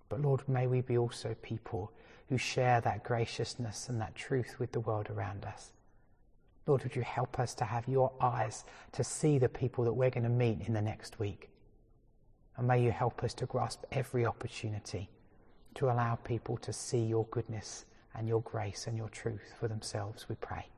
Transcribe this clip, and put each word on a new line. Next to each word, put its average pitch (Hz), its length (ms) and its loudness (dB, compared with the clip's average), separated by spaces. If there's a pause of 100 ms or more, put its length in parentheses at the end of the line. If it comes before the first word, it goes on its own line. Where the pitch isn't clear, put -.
But 117 140 0
Lord, 135 260 4
may 127 160 2
we 127 160 4
be 123 160 2
also 120 460 0
people - 480 -6 (380)
who 127 100 2
share 123 420 4
that 104 220 0
graciousness 117 880 -2
and 120 120 -2
that 107 140 -6
truth - 420 -2
with 123 140 -4
the 127 80 -2
world 107 320 -2
around 101 340 -4
us. - 260 -12 (960)
Lord, 139 160 6
would - 140 -6
you 123 80 0
help - 360 -2
us 123 160 -2
to - 80 -4
have 117 240 -2
your 131 320 6
eyes 117 440 0 (300)
to 127 100 0
see 147 340 4
the 127 120 6
people - 340 0
that 117 100 2
we're 127 160 4
gonna 120 200 2
meet 120 380 4
in 113 60 2
the 107 80 2
next 104 380 -4
week? 101 320 -4 (1040)
And 123 100 0
may 123 140 6
you 120 80 6
help - 340 0
us 120 120 -2
to - 100 -4
grasp 117 460 -2
every 123 340 2
opportunity 104 880 -4 (640)
to 131 160 4
allow 120 240 2
people 117 420 -4
to - 160 -8
see - 300 0
your 110 220 2
goodness - 600 -6 (300)
and 113 120 -4
your 113 140 4
grace 104 460 -6
and 117 100 -2
your 110 120 -6
truth - 500 -6
for 117 80 -2
themselves, 107 600 -6
we 110 80 -6
pray. - 300 -8 (120)